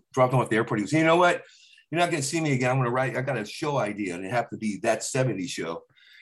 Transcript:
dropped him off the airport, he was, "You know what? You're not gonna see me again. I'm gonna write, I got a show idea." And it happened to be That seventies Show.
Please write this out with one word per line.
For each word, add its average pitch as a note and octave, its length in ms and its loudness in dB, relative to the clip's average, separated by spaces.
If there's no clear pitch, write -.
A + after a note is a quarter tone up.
dropped B2+ 220 4
him B2+ 60 4
off A2+ 100 0
the A2 80 2
airport, A2 220 0
he G2+ 40 0
was, F#2 80 -6
"You D#3+ 140 4
know E3 100 6
what? F3 260 4
You're D#3+ 80 -2
not F3 100 4
gonna D#3 140 -2
see E3 180 -2
me D3+ 120 2
again. B2+ 180 2
I'm C3+ 60 2
gonna A#2+ 120 2
write, B2 260 -2
I B2 60 -2
got C3 160 -4
a G#2+ 80 -6
show D3 320 -4
idea." G#2 380 -4
And F#2+ 100 -8
it F#2+ 60 -6
happened G2+ 280 -4
to A2 60 -6
be F#2+ 160 -4
That A2 220 0
seventies G#2+ 480 -2
Show. E2 320 -8